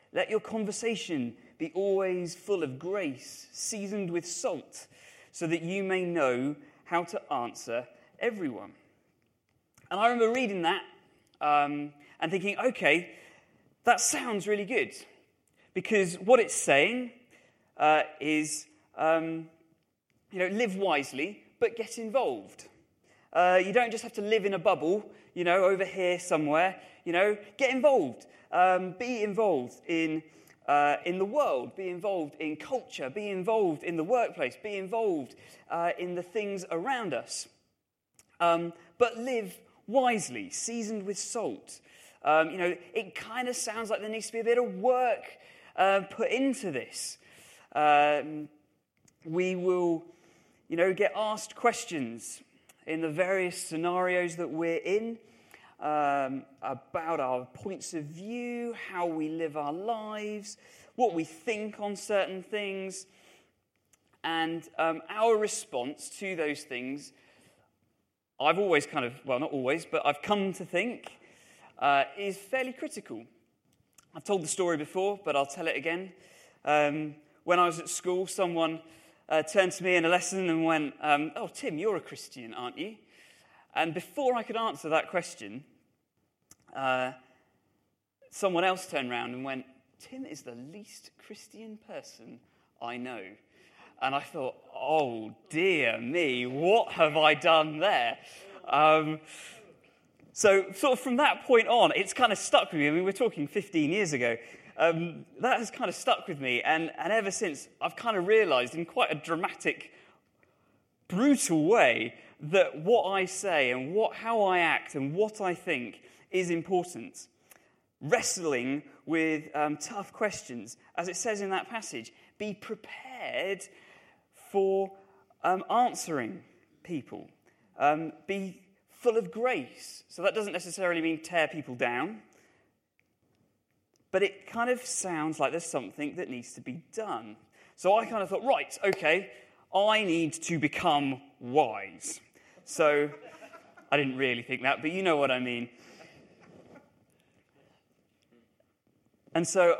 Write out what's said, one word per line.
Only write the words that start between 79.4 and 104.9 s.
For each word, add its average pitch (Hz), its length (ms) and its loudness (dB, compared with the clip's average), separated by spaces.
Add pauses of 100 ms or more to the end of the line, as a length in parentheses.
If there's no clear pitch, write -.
turned 185 280 2
to 170 140 -10
me 185 100 4
in 165 120 4
a - 20 4
lesson 180 400 0
and 160 160 2
went, 156 380 0
um, 147 340 2
"Oh, 226 120 -6
Tim, 214 280 -8
you're 196 200 -2
a 156 40 -4
Christian, 123 540 -16
aren't 123 240 -10
you?" 208 180 -8 (800)
And 160 180 0
before 247 420 0
I 233 80 -2
could 208 140 -8
answer 165 320 -4
that 160 220 2
question, 123 540 -6 (1080)
uh, 131 380 0 (1200)
someone 180 340 0
else 185 220 0
turned 135 240 -4
round 120 240 -6
and 127 100 -10
went, 131 220 -8 (320)
"Tim 262 260 -14
is - 200 -16
the 123 100 -14
least 156 640 -18
Christian 214 580 -18
person 139 640 -18 (400)
I 120 160 -6
know." 113 400 -10 (640)
And 135 140 0
I 143 60 2
thought, 139 360 -6 (180)
"Oh, 120 600 0 (160)
dear 151 500 2
me, 127 460 0
what 165 460 4
have 156 260 4
I 156 160 8
done 156 460 4
there?" 143 380 2 (480)
Um, 156 540 6 (1120)
so, 196 400 4
sort 262 220 2
of - 60 -6
from 247 160 -2
that 269 260 2
point 226 260 4
on, 202 260 6
it's 190 200 -2
kinda 233 200 4
stuck - 380 4
with 160 80 0
me. 147 80 4
I 151 40 2
mean, 175 120 2
we're 190 80 0
talking 190 340 -2
fifteen 156 440 -2
years 180 240 0
ago. 120 240 0 (420)
Um, 165 460 0 (140)